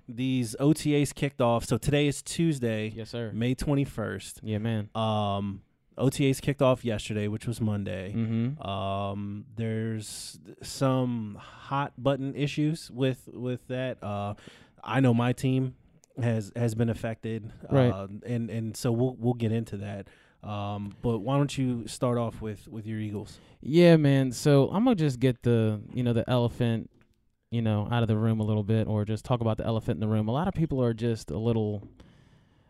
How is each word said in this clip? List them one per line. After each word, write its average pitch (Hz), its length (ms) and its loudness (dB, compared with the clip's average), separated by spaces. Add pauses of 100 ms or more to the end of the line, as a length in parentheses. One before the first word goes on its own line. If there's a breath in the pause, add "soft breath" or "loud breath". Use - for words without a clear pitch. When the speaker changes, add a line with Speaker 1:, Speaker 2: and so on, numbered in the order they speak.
Speaker 1:
these 123 500 -2
O 143 140 6
T 147 280 2
As 143 120 0
kicked - 280 -2
off. 117 260 4
So 127 120 2
today 143 300 2
is 139 140 -4
Tuesday, 120 760 0
Speaker 2:
Yes, 110 140 -10
sir. 117 240 -6
Speaker 1:
May 120 200 0
twenty-first. 120 880 -2
Speaker 2:
Yeah, 107 160 -2
man. 107 360 -2
Speaker 1:
Um, 104 680 -2 (360)
O 131 100 4
T 135 220 0
As 131 100 -2
kicked 143 220 -2
off 127 220 2
yesterday, 107 440 -4
which 104 180 -6
was 120 140 -4
Monday. 101 560 -4
Speaker 2:
Mm-hmm. 113 500 -2
Speaker 1:
Um, 101 760 -4 (120)
there's 110 840 -6 (240)
some 123 800 -2
hot - 580 -6
button 135 360 0
issues 147 560 -2
with, 131 420 -2
with 123 360 -8
that. 127 340 -6
Uh, 101 320 -6 (480 loud breath)
I 120 180 0
know 127 140 6
my 120 180 2
team 131 420 0 (460)
has, 110 360 0
has 120 180 0
been 117 160 2
affected, 113 640 -6 (180)
Speaker 2:
Right. 131 220 6
Speaker 1:
uh, 98 160 -6 (180)
and, 117 240 -2
and 110 260 -6
so 127 160 -2
we'll, 123 260 2
we'll 120 160 0
get 117 180 0
into 113 260 -4
that. 101 300 -10 (340 soft breath)
Um, 101 600 -6
but 117 180 0
why 127 160 0
don't 143 200 2
you 127 300 -2
start 120 320 -2
off 117 240 -4
with, 107 260 -8
with 107 180 -12
your 110 120 -6
Eagles? 104 400 -8 (220 soft breath)
Speaker 2:
Yeah, 170 360 8
man. 139 360 4
So 139 380 6
I'm 214 140 2
gonna 254 120 4
just 139 240 0
get 127 240 2
the, 110 360 4 (140)
you 123 80 -2
know, 120 100 2
the 113 160 0
elephant, 120 640 0 (600)
you 117 120 -2
know, 107 300 2
out 120 100 2
of 110 60 0
the 107 80 4
room 110 240 2
a 107 40 0
little 107 200 0
bit, 110 240 2
or 104 160 0
just 107 200 -4
talk 123 160 0
about 113 180 2
the - 80 -6
elephant 113 300 0
in 78 40 -6
the 107 80 -2
room. 110 180 2
A 113 60 -2
lot 160 160 0
of 185 60 -4
people 147 280 0
are 117 120 2
just 113 360 -4
a 76 80 -4
little, 107 480 0 (840 soft breath)